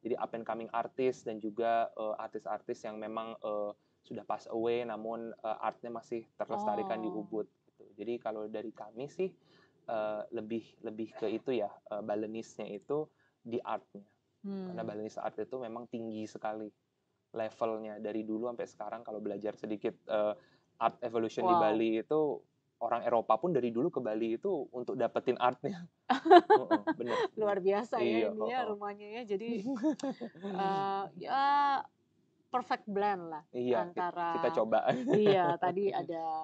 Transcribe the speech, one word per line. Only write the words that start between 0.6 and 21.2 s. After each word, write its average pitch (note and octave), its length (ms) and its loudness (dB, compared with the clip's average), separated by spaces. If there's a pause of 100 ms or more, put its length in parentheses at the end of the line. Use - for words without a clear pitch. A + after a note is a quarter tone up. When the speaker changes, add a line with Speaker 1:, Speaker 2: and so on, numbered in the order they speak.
Speaker 1:
artist B2 560 -2
dan A2 160 -4
juga, A2+ 540 2
eee, G#2+ 240 -2
artis-artis A2+ 640 -6
yang G#2+ 140 -8
memang, A2+ 400 -6
eee, G#2 300 -2 (340)
sudah A2+ 220 -10
pass - 260 -4
away A#2 320 2
namun, A2+ 480 -6
eee, G#2+ 320 -4
art-nya A2 260 -4
masih A2+ 300 -6 (180)
terlestarikan A2+ 640 0
di A2 60 -2
Speaker 2:
Oh. - 20 -4
Speaker 1:
Ubud G#2+ 360 -4 (200)
gitu. - 160 -20 (140)
Jadi A2 240 -4
kalau A2 260 -4
dari G#2+ 240 -6
kami A2+ 400 -10
sih, F3+ 220 -2 (560)
eee, G#2+ 320 -2 (140)
lebih, A2 280 -4 (220)
lebih A2 320 -6
ke - 140 -2
itu A2+ 260 -2
ya, G2+ 120 0 (220)
eee, G#2 140 -6
Balinese-nya A2 680 -4
itu C#3+ 360 -4 (360)
di A#2 200 -4
art-nya. A2 420 -8 (600)
Karena F3+ 180 -8
Speaker 2:
Hmm. - 40 -
Speaker 1:
Balinese G#2+ 340 -8
art - 200 -6
itu G#2+ 200 -6
memang A#2 300 -8
tinggi A2+ 380 -6
sekali G#2+ 400 -6 (680)
levelnya A2 640 -2
dari G#2+ 260 -4
dulu A2 240 -2
sampai A#2+ 180 -6
sekarang. G#2+ 380 -10
Kalau G#2+ 160 -8
belajar G#2 360 -4
sedikit, G#2+ 360 -4 (140)
eee, G#2+ 240 2 (480)
art A2+ 240 2
evolution A2+ 440 0